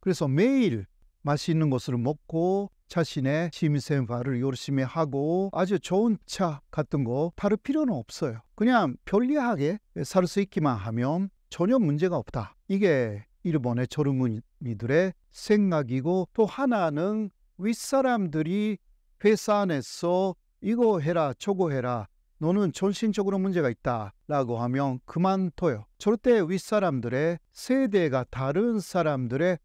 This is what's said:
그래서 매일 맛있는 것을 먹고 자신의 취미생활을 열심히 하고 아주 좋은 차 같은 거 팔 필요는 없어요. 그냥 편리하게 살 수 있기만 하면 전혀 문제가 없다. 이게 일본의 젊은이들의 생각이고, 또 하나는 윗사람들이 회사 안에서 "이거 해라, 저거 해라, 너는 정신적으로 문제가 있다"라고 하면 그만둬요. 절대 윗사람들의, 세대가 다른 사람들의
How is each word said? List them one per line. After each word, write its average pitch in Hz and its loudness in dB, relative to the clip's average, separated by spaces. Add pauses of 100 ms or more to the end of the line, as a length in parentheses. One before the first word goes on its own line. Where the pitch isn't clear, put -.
그래서 170 0
매일 170 2 (380)
맛있는 151 0
것을 127 -2
먹고 165 -2 (180)
자신의 156 -2
취미생활을 131 -2
열심히 135 -2
하고 156 -2
아주 185 0
좋은 208 0
차 160 -4 (100)
같은 147 -2
거 135 -2
팔 202 0
필요는 277 0
없어요. 117 -6 (160)
그냥 214 2 (100)
편리하게 226 0 (260)
살 180 2
수 196 -2
있기만 156 0
하면 123 -2 (180)
전혀 214 2
문제가 165 2
없다. 110 -8 (120)
이게 139 2 (200)
일본의 123 0
젊은이들의 131 -2 (160)
생각이고, 170 0
또 226 4
하나는 202 0 (260)
윗사람들이 208 0 (480)
회사 208 4
안에서 180 0 (260)
"이거 220 2
해라, 156 0
저거 185 0
해라, 123 -2 (300)
너는 180 2
정신적으로 202 -2
문제가 175 0
있다"라고 120 -4
하면 127 -2
그만둬요. 175 0 (120)
절대 226 2
윗사람들의, 160 0 (140)
세대가 196 2
다른 185 -2
사람들의 151 0